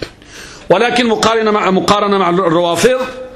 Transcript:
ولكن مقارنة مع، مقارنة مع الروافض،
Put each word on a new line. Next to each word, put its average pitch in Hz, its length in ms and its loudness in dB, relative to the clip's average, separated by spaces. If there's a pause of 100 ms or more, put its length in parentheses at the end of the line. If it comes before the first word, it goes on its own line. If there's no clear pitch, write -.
(720)
ولكن 233 360 2
مقارنة 220 440 0
مع، 202 200 0
مقارنة 196 480 2
مع 180 120 0
الروافض، 175 680 0 (360)